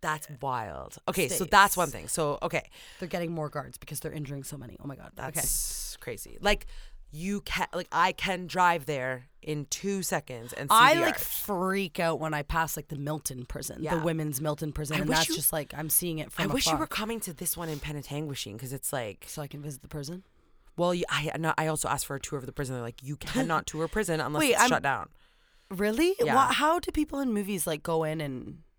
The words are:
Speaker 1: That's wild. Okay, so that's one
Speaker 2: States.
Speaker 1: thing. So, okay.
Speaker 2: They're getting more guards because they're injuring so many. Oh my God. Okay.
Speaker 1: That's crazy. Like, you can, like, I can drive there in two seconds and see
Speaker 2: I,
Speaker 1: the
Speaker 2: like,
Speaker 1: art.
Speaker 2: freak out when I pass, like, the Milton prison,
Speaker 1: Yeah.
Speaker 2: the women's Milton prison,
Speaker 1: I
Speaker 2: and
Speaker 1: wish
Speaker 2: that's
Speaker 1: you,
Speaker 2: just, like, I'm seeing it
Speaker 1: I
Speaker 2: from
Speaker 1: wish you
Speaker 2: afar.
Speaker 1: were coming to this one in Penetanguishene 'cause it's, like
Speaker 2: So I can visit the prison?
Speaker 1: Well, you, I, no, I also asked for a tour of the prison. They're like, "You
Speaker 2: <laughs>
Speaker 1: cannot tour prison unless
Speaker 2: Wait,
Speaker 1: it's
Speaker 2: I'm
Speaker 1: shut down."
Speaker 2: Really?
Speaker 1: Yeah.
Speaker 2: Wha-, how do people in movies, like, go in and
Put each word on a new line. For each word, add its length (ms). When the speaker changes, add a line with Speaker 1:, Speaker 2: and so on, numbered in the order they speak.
Speaker 1:
That's 260
wild. 560
Okay, 220
so 160
that's 320
one 100
Speaker 2:
States. 140
Speaker 1:
thing. 80
So, 320
okay. 280
Speaker 2:
They're 80
getting 240
more 180
guards 280
because 240
they're 100
injuring 320
so 140
many. 260
Oh 40
my 100
God. 200
Okay. 180
Speaker 1:
That's 640
crazy. 400
Like, 240
you 300
can, 320
like, 180
I 200
can 360
drive 380
there 440
in 280
two 340
seconds 480
and 180
see 60
Speaker 2:
I, 200
Speaker 1:
the 60
Speaker 2:
like, 120
Speaker 1:
art. 80
Speaker 2:
freak 800
out 180
when 140
I 100
pass, 320
like, 140
the 80
Milton 480
prison, 360
Speaker 1:
Yeah. 140
Speaker 2:
the 80
women's 380
Milton 320
prison, 240
Speaker 1:
I 40
Speaker 2:
and 80
Speaker 1:
wish 100
Speaker 2:
that's 100
Speaker 1:
you, 60
Speaker 2:
just, 180
like, 240
I'm 120
seeing 300
it 80
Speaker 1:
I 160
Speaker 2:
from 80
Speaker 1:
wish 140
you 60
Speaker 2:
afar. 100
Speaker 1:
were 60
coming 340
to 120
this 220
one 140
in 100
Penetanguishene 800
'cause 140
it's, 180
like 380
Speaker 2:
So 120
I 60
can 140
visit 220
the 40
prison? 360
Speaker 1:
Well, 180
you, 140
I, 320
no, 180
I 100
also 200
asked 200
for 80
a 40
tour 200
of 80
the 40
prison. 240
They're 80
like, 200
"You 120
Speaker 2:
<laughs> 20
Speaker 1:
cannot 500
tour 200
prison 320
unless 200
Speaker 2:
Wait, 140
Speaker 1:
it's 100
Speaker 2:
I'm 60
Speaker 1:
shut 140
down." 260
Speaker 2:
Really? 500
Speaker 1:
Yeah. 160
Speaker 2:
Wha-, 180
how 260
do 120
people 280
in 120
movies, 360
like, 160
go 200
in 180
and 420